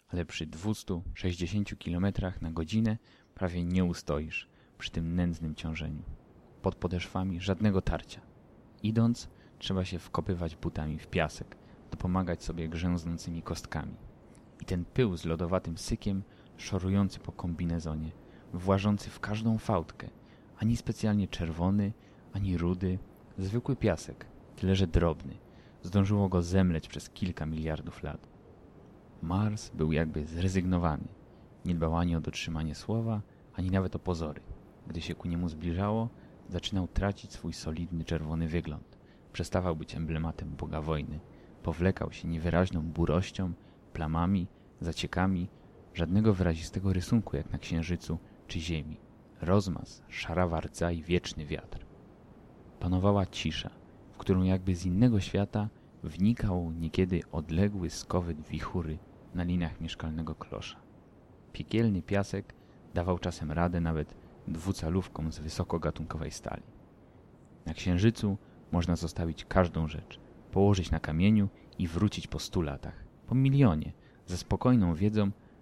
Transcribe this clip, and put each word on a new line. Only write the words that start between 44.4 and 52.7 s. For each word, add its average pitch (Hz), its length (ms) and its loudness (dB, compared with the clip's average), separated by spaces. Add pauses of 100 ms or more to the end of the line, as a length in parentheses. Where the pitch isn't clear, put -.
zaciekami. 90 680 0 (440)
Żadnego 98 400 4
wyrazistego 90 600 0
rysunku 92 440 0
jak - 140 -6
na - 60 -4
Księżycu 82 600 -2 (300)
czy - 120 -6
Ziemi. 78 380 -4 (440)
Rozmaz, 98 680 0
szarawa 82 500 0
rdza 85 320 -2
i 82 120 -4
wieczny 82 420 0
wiatr. - 400 -8 (960)